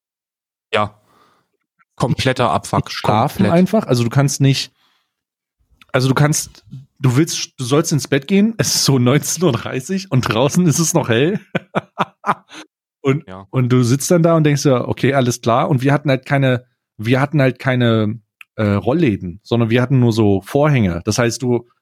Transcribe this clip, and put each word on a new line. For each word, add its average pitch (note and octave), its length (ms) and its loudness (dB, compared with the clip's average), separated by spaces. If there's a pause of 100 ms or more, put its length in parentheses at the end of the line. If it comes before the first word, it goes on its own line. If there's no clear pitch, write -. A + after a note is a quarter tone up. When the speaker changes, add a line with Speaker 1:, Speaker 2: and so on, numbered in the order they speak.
(720)
Speaker 1:
Ja. G#2 260 -4 (960)
Kompletter B2 560 -2
Abfuck. - 400 -4
Speaker 2:
Schlafen A2 540 -2
Speaker 1:
Komplett. - 80 2
Speaker 2:
einfach? F#3 340 2
Also A#2+ 160 0
du A2+ 60 -2
kannst C#3 320 0
nicht, C3+ 320 0 (1160)
also C3 160 0
du C3 60 0
kannst, D3 520 -2 (340)
du C3 160 0
willst, - 440 -2
du C3+ 40 -10
sollst C#3+ 280 0
ins D3 160 -2
Bett C#3 200 -2
gehen, G3+ 300 2
es - 180 0
ist - 100 -2
so C3+ 140 2
neunzehn C#3+ 440 0
Uhr D3+ 100 2
dreißig C3+ 580 -8
und C3 100 2
draußen C#3+ 460 0
ist D#3 120 0
es D#3+ 140 -2
noch C3 160 -2
hell. C#3+ 300 0 (340)
<laughs> - 460 -8 (840)
Und, C#3 280 0
Speaker 1:
Ja. F#2+ 200 -18
Speaker 2:
und B2+ 200 0
du B2+ 140 4
sitzt C3 280 0
dann E3+ 120 4
da E3+ 120 4
und D#3+ 80 4
denkst C#3+ 200 0
dir, B2 260 0
okay, B2+ 240 -2
alles B2 260 0
klar. C3 300 0
Und B2+ 120 0
wir C#3 120 2
hatten C#3+ 160 -2
halt C3 160 -2
keine, C3 400 0 (320)
wir B2 240 0
hatten C#3+ 200 0
halt B2+ 160 0
keine, A#2 600 0 (380)
äh, A2 60 -2 (100)
Rollläden, G2+ 680 -2
sondern A#2 280 0
wir A#2 120 2
hatten C3 200 2
nur A#2 100 4
so G#2 300 2
Vorhänge. B2 640 0
Das G#2 120 -2
heißt, A#2 240 -2
du A#2+ 240 -2 (160)